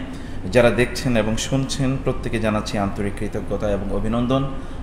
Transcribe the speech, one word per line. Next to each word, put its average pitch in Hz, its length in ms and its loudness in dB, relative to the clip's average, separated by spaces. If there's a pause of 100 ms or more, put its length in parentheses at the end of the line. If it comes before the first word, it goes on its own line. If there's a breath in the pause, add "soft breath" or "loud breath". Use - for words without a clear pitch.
(520 loud breath)
যারা 120 180 8
দেখছেন 120 480 2
এবং 110 200 2
শুনছেন, 135 680 0
প্রত্যেকে 123 360 0
জানাচ্ছি 107 380 0
আন্তরিক 98 420 0
কৃতজ্ঞতা 104 500 -2
এবং 98 220 0
অভিনন্দন। 120 520 2 (400 loud breath)